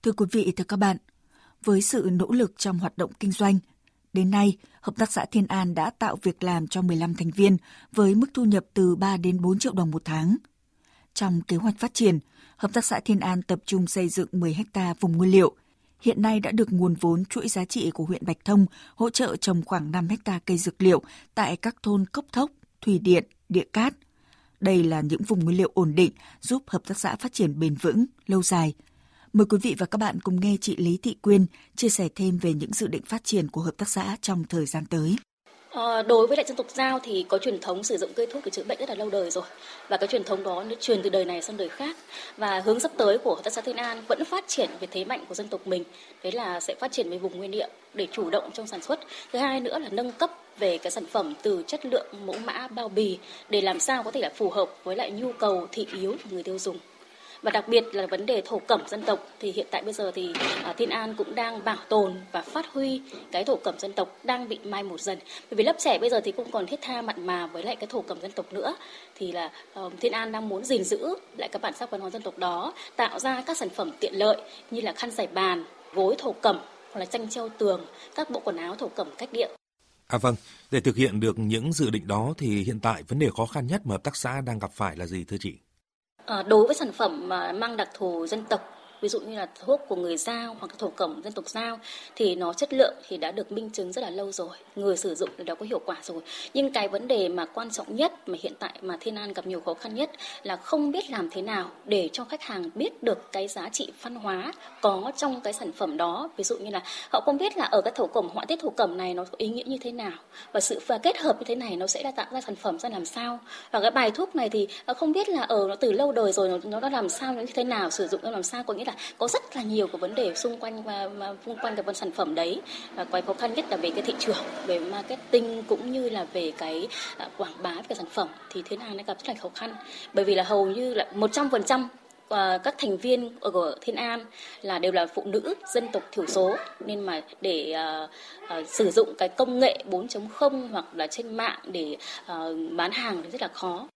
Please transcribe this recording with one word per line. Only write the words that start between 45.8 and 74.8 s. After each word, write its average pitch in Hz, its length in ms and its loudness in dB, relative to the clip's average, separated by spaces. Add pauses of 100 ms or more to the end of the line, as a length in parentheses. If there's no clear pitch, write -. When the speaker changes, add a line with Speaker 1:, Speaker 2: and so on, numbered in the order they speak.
Speaker 2:
Đấy 185 100 -4
là 185 280 -4
sẽ 185 200 -4
phát 262 120 -4
triển 185 180 -2
về 180 80 -6
vùng 180 200 -4
nguyên 196 120 -8
liệu 208 180 -4 (260)
để 196 180 -2
chủ 180 180 -4
động - 240 -2
trong 220 120 -10
sản 185 160 -10
xuất. 311 180 -2 (320)
Thứ 247 60 -2
hai 262 220 0
nữa 247 180 -4
là 285 140 -6
nâng 240 200 -2
cấp 339 180 0 (280)
về 180 200 2
cái 175 120 -6
sản 180 160 -6
phẩm 170 360 -2
từ 190 240 0
chất 302 200 -6
lượng, 247 200 0 (200)
mẫu 190 180 -4
mã, 254 240 -6
bao 226 200 -6
bì 190 300 2 (300)
để 202 120 4
làm 185 200 2
sao 262 220 2
có 220 80 -6
thể 269 100 -2
là 160 160 0
phù 196 140 2
hợp 190 200 2 (140)
với 185 120 -4
lại - 140 -4
nhu 233 220 -6
cầu 190 400 2
thị 220 140 -4 (140)
yếu 190 100 -2
của 247 200 -8
người 180 120 -6
tiêu 190 160 -8
dùng. 185 200 -6 (640)
Và 214 80 0
đặc 208 180 -2
biệt 226 240 6
là 196 140 -2
vấn 185 200 -4
đề 226 180 0
thổ 220 140 -4
cẩm 220 300 2
dân 208 140 -8
tộc - 240 0 (140)
thì 196 120 -4
hiện 196 180 -4
tại - 120 -4
bây 214 100 -6
giờ 196 220 -4
thì, 180 180 -6 (320)
à, 175 80 -6
Thiên 233 180 -2
An 220 280 -4
cũng 214 160 -4
đang 226 300 -4
bảo 214 120 0 (120)
tồn 202 260 4 (180)
và 170 100 -4
phát - 300 -6
huy 269 280 -2 (320)
cái 185 120 -2
thổ 269 120 2
cẩm - 220 -4
dân 196 140 -8
tộc 185 320 -4
đang 247 240 -2
bị 220 160 -6
mai 202 180 -6
một 180 180 -8
dần. 190 180 -6 (320)
Bởi 220 60 -2
vì 214 80 4
lớp 320 140 4
trẻ 226 200 2
bây 233 120 2
giờ 226 140 4
thì 202 80 -2
cũng 233 180 -8
còn 196 160 -2
thiết 277 160 -8
tha 240 200 -8
mặn 208 240 -6
mà 180 200 -2
với 165 160 -10
lại 226 140 -6
cái 208 100 -10
thổ 220 160 -6
cẩm 175 180 -10
dân 202 120 -12
tộc - 200 -10
nữa. 262 220 -4 (400)
Thì 180 180 -8
là, 170 180 -6 (240)
ờ, 190 160 -10 (100)
Thiên 240 120 0
An 220 200 -4
đang 220 160 -6
muốn 202 160 -6
gìn 240 200 0
giữ 277 300 -2 (220)
lại - 160 -8
các 202 100 -8
bản 233 120 -4
sắc - 160 -12
văn 196 100 -8
hóa 190 100 -8
dân 214 120 -10
tộc 190 160 -10
đó, 180 340 -4 (240)
tạo 233 220 0
ra 254 280 -2
các 233 100 -4
sản 202 140 -4
phẩm 175 200 -6 (100)
tiện 208 140 -2
lợi 208 220 6 (340)
như 233 100 -4